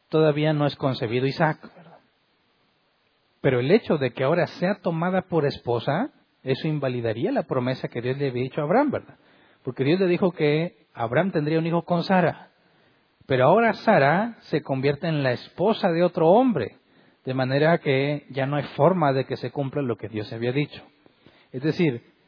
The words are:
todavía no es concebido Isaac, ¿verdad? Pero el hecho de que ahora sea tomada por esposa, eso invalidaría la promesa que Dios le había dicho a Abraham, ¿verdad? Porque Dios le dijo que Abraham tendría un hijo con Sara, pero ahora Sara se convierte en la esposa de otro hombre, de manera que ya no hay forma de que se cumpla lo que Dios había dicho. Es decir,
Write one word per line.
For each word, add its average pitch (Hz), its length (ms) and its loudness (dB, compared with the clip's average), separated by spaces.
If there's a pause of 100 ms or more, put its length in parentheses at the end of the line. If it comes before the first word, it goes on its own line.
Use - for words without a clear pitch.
todavía 156 440 2
no 147 140 2
es - 80 -2
concebido 127 500 -2
Isaac, 151 340 0 (160)
¿verdad? - 220 -20 (1400)
Pero 127 180 2
el 135 120 0
hecho 202 260 2
de 131 140 -2
que 131 120 -4
ahora 160 220 2
sea 190 300 -4
tomada 180 480 -4
por 151 240 0
esposa, 139 640 -4 (320)
eso 131 240 -4
invalidaría 127 640 -2
la 214 160 -2
promesa 131 400 -4
que 120 140 -8
Dios 131 180 -4
le 143 100 -2
había 123 140 -4
dicho 131 180 -6
a 147 40 -4
Abraham, 233 260 2
¿verdad? - 240 -8 (480)
Porque 131 200 -6
Dios 160 160 2
le 196 60 2
dijo 175 260 2
que 156 600 -2
Abraham 127 380 -2
tendría 160 260 -2
un 165 80 -2
hijo 170 160 0
con 175 220 -2
Sara, - 480 0 (720)
pero 127 200 2
ahora 214 280 4
Sara 190 680 2
se - 200 -4
convierte 143 460 -2
en 151 160 0
la 131 80 2
esposa 196 580 -2
de 170 140 2
otro 170 240 2
hombre, 202 500 4 (480)
de 131 80 -4
manera 139 460 2
que 143 500 -2
ya 135 160 -4
no 143 120 -2
hay 139 60 -2 (120)
forma 151 380 2
de 131 120 -2
que 127 100 -6
se 120 140 -8
cumpla 143 320 -6
lo 117 160 -4
que 101 120 -12
Dios 104 220 -8
había 117 200 -4
dicho. 143 320 -6 (680)
Es 131 120 -8
decir, 151 400 0 (240)